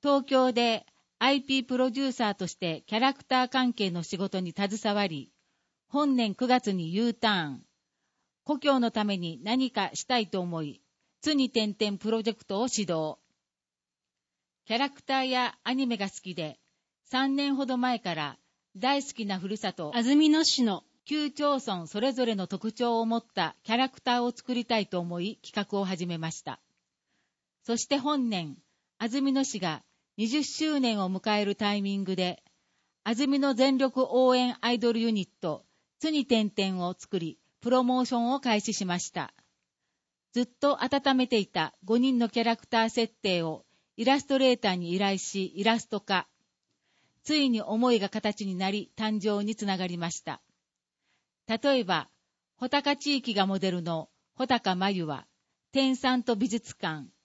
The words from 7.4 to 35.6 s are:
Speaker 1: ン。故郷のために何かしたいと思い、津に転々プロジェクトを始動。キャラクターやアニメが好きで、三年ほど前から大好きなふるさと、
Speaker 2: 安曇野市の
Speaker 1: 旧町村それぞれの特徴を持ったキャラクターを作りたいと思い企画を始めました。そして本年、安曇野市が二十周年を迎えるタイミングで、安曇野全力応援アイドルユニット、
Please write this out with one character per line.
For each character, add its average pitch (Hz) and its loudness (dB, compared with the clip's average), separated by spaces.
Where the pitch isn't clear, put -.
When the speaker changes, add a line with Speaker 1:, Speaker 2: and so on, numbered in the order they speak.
Speaker 1:
ン。 123 -12
故 277 -2
郷 269 4
の 233 2
た 214 -2
め 202 0
に 165 -6
何 247 0
か 196 -2
し - -8
た 254 0
い 214 0
と 190 -2
思 170 -4
い、 143 -10
津 302 0
に 269 2
転 220 0
々 208 0
プ 214 -4
ロ 226 0
ジ 220 -2
ェ - -6
ク - -20
ト 196 -2
を 247 0
始 214 -2
動。 156 -2
キ 226 0
ャ 240 0
ラ 277 0
ク 277 -16
タ 269 0
ー 262 0
や 254 -2
ア 240 -2
ニ 269 0
メ 233 0
が 196 -4
好 - -16
き 180 -10
で、 156 -8
三 269 0
年 277 0
ほ 269 -2
ど 247 -2
前 247 0
か 175 -4
ら 147 -6
大 262 0
好 277 -10
き 226 -6
な 190 -4
ふ 185 -8
る 208 -4
さ 196 -6
と、 156 -8
Speaker 2:
安 240 4
曇 311 8
野 311 6
市 262 4
の 202 0
Speaker 1:
旧 294 -2
町 285 0
村 175 -6
そ 208 -4
れ 269 2
ぞ 247 0
れ 226 0
の 185 -4
特 220 -6
徴 240 0
を 226 2
持 226 0
っ - -10
た - -4
キ - -4
ャ 233 2
ラ 262 2
ク - -12
タ 247 2
ー 247 2
を 247 0
作 - -6
り 233 -2
た 226 0
い 202 0
と 180 -2
思 175 -4
い 202 -6
企 - -6
画 202 0
を 196 0
始 180 -4
め 175 -4
ま 160 -4
し - -14
た。 - -12
そ 233 -2
し - -4
て 285 -2
本 269 0
年、 165 -4
安 240 -2
曇 277 2
野 269 2
市 220 -6
が 165 -4
二 220 0
十 277 0
周 311 -2
年 226 0
を 185 0
迎 208 0
え 208 0
る 202 -2
タ 208 0
イ 202 -2
ミ 196 -2
ン 196 -2
グ 185 -2
で、 180 -4
安 233 0
曇 277 2
野 277 2
全 262 4
力 262 2
応 254 6
援 247 2
ア 233 0
イ 240 0
ド 233 2
ル 226 0
ユ 226 2
ニ 202 0
ッ - -20
ト、 160 -4